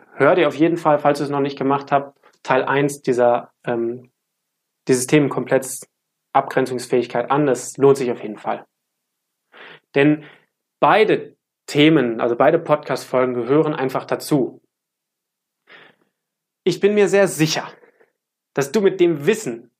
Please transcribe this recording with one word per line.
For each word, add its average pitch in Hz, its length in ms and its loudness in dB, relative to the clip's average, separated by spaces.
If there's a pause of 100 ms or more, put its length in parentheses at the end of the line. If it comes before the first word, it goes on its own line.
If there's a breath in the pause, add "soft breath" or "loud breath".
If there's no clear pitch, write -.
(140)
Hör 151 220 2
dir 160 120 2
auf 131 80 -4
jeden 165 220 2
Fall, 151 220 2
falls 143 180 0
du 147 60 -6
es 139 60 -6
noch 143 100 -4
nicht 139 180 -4
gemacht 139 340 -2
hast, 139 220 -2 (300 soft breath)
Teil 131 200 0
eins 143 380 -2
dieser, 120 500 0 (140)
ähm, 120 460 -6 (760)
dieses 123 200 0
Themenkomplex 135 800 -2 (440)
Abgrenzungsfähigkeit 127 1000 -2
an. 143 160 0
Das 123 300 -4
lohnt 135 200 4
sich 123 140 -4
auf 113 100 -8
jeden 107 160 -12
Fall. 110 280 -8 (1300 loud breath)
Denn 151 280 2 (560 loud breath)
beide 180 560 2 (300)
Themen, 143 560 2
also 120 140 0
beide 151 240 2
Podcast-Folgen 131 760 -2
gehören 143 400 0
einfach 135 320 -6
dazu. - 560 -2 (2000 soft breath)
Ich 175 160 -2
bin 202 140 2
mir 202 160 2
sehr 196 180 4
sicher, 151 400 -2 (840 soft breath)
dass 139 180 -4
du 220 100 0
mit 190 180 0
dem 165 260 2
Wissen 147 540 -4